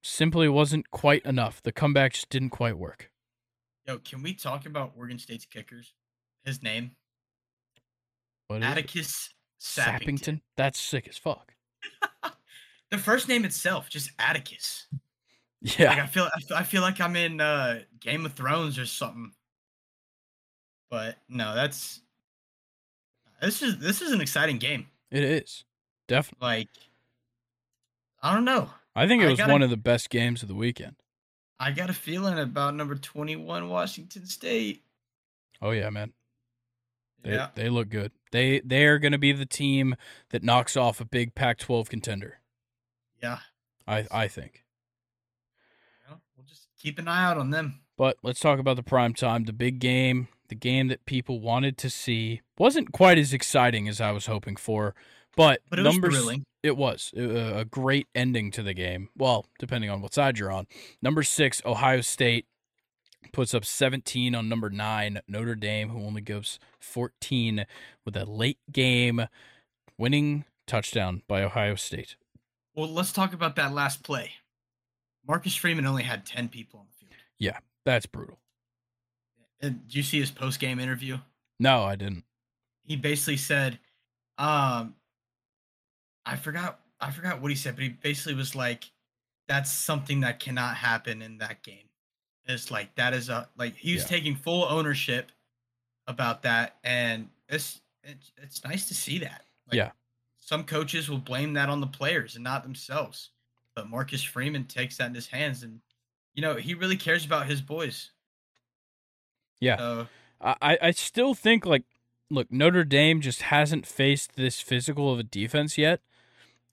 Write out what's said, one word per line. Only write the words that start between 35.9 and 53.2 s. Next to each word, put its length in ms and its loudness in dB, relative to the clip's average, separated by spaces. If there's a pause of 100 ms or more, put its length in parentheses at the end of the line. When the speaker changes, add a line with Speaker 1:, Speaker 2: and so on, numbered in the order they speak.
Speaker 1:
man. 220 -8 (1080)
They, 120 -4
Speaker 2:
Yeah. 200 -4
Speaker 1:
they 140 -4
look 200 0
good. 220 -6 (220)
They, 320 4
they 220 6
are 120 8
gonna 180 4
be 140 6
the 160 0
team 480 2 (360)
that 120 -2
knocks 340 4
off 240 2
a 40 -8
big 320 -2
Pac-twelve 520 0
contender. 500 -8 (840)
Speaker 2:
Yeah. 180 -8 (460)
Speaker 1:
I, 240 -2
I 180 0
think. 360 -16 (1400)
Speaker 2:
Well, 140 -20 (120)
we'll 120 -20
just 220 -20 (120)
keep 180 -6
an 80 -8
eye 180 4
out 120 4
on 140 0
them. 300 -2 (180)
Speaker 1:
But 240 4
let's 180 -4
talk 180 6
about 180 2
the 60 -4
prime 300 4
time, 320 0
the 80 -4
big 260 -2
game, 500 2 (200)
the 60 -12
game 340 0
that 160 -4
people 340 -4
wanted 380 0
to 140 -6
see. 500 -2 (180)
Wasn't 340 4
quite 260 10
as 160 4